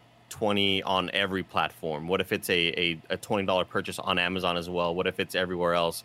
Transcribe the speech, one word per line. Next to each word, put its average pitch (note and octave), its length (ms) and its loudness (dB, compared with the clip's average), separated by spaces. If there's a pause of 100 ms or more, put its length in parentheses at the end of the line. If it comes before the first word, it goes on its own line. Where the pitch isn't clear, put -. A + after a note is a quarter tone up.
(300)
twenty G2+ 540 2
on F#2 300 2
every F#2+ 300 0
platform? D#2+ 640 -4
What F#2+ 140 2
if F2+ 100 -10
it's - 180 -2
a, E2+ 300 2
a, E2+ 300 0
a F#2 80 0
twenty G2+ 280 -2
dollar F#2 200 2
purchase F#2+ 340 -4
on F#2 180 0
Amazon F2 380 0
as F2 140 -4
well? F2 260 0
What F#2 120 0
if F2+ 120 -2
it's F#2 160 -4
everywhere F2 380 0
else E2+ 320 0